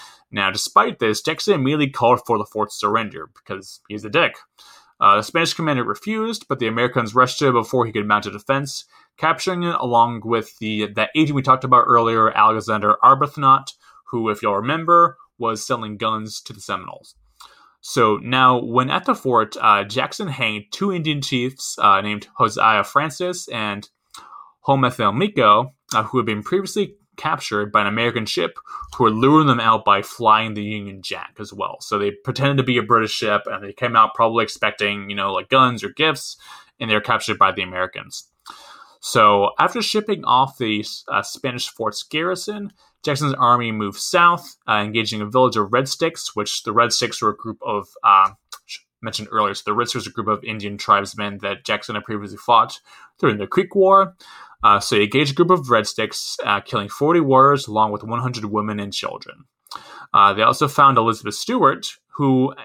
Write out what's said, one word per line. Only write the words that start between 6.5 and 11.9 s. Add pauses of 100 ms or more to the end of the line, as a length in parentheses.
the
Americans
rushed
him
before
he
could
mount
a
defense, (320)
capturing
it
along
with
the,
that
agent
we
talked
about
earlier,